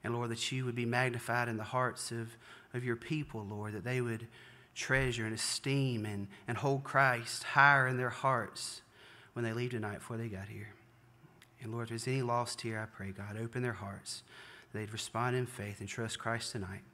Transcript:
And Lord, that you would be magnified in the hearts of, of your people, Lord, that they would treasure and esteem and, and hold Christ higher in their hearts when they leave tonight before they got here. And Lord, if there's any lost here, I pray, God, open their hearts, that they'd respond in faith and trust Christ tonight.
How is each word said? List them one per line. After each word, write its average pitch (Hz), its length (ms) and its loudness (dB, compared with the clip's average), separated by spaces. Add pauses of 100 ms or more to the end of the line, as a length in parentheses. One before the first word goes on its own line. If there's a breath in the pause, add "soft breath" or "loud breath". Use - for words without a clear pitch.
And 113 120 -2
Lord, 120 160 0
that 113 200 -2
you 131 140 -2
would 120 100 -2
be 120 120 0
magnified 120 600 2
in 113 100 -2
the 107 60 -4
hearts 127 480 0
of, 117 160 -6 (440 loud breath)
of 123 100 -4
your 120 140 0
people, 117 520 -4
Lord, 104 260 -6
that 95 100 -6
they 127 160 2
would 117 260 -2 (480 loud breath)
treasure 127 520 2
and 110 80 0
esteem 127 720 2
and, 101 220 -4 (200 loud breath)
and 120 80 -2
hold 139 260 2
Christ 127 640 4
higher 139 440 8
in 127 100 2
their 123 100 2
hearts 117 720 0 (520 loud breath)
when 117 120 -2
they 113 80 0
leave 123 180 -2
tonight 107 280 -4
before - 180 -8
they 113 100 -4
got 98 220 -8
here. 104 220 -12 (920)
And 110 100 -6
Lord, 117 120 -4
if 110 60 -8
there's 117 180 -4
any 135 140 2
lost 120 400 0
here, 113 180 -2
I 110 60 -4
pray, 98 260 -8
God, 104 280 -8
open 117 220 -4
their 123 100 0
hearts, 98 500 -8 (500 loud breath)
that 104 60 -6
they'd 107 140 -6
respond 120 440 0
in 127 100 0
faith 104 320 -8
and 101 100 -8
trust 113 300 -4
Christ 113 340 -2
tonight. 98 280 -6 (120)